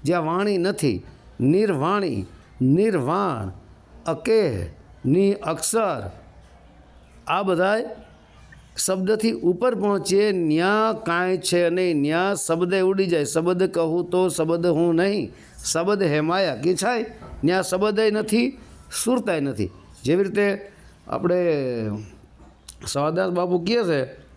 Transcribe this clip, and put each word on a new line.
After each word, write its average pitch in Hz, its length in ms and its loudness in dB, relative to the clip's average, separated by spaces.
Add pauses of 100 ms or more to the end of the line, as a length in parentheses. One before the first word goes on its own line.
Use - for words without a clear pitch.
જ્યાં 165 220 0
વાણી 190 320 0
નથી, 165 440 -2 (380)
નિર્વાણી, 165 840 0 (360)
નિર્વાણ, 156 880 0 (600)
અકેહ, 151 560 0 (400)
નિ 190 260 4
અક્ષર, 160 800 -2 (1160)
આ 180 160 -2
બધાય 190 420 0 (920)
શબ્દથી 208 560 0
ઉપર 185 420 0
પહોંચીએ, 202 580 2
ન્યા 185 640 2 (100)
કાંઈ 180 320 0
છે 175 320 2
નહીં, 175 300 0
ન્યા 170 340 0
શબ્દે 175 460 0
ઉડી 190 260 2
જાય. 165 180 2
શબ્દ 175 380 0
કહું 170 480 0
તો 185 180 2
શબ્દ 165 380 0
હું 165 280 4
નહીં, 185 380 0 (320)
શબ્દ 196 380 0
હે 151 180 2
માયા, 165 360 0
કે 165 180 2
છે 220 320 -2 (380)
ન્યા 180 180 2
શબ્દય 208 480 2
નથી, 214 480 0 (460)
સુરતાય 208 360 0
નથી. 107 300 -2 (340)
જેવી 175 200 2
રીતે 202 460 -2 (380)
આપણે 180 380 0 (1400)
સવાદાસ 165 440 -2
બાપુ 180 280 0
કહે 214 260 0
છે 147 200 0 (320)